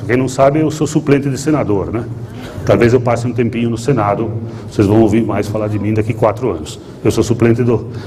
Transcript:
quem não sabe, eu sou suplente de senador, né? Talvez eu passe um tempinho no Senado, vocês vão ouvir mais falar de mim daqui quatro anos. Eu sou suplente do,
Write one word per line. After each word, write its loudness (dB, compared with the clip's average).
quem 2
não 2
sabe, 2
eu 2
sou -2
suplente 0
de -4
senador, 0
né? -4
Talvez 4
eu 4
passe 0
um -2
tempinho -2
no -4
Senado, 0
vocês 2
vão 4
ouvir 4
mais -2
falar -4
de -2
mim -2
daqui -2
quatro 0
anos. -8
Eu 4
sou 0
suplente 2
do, 0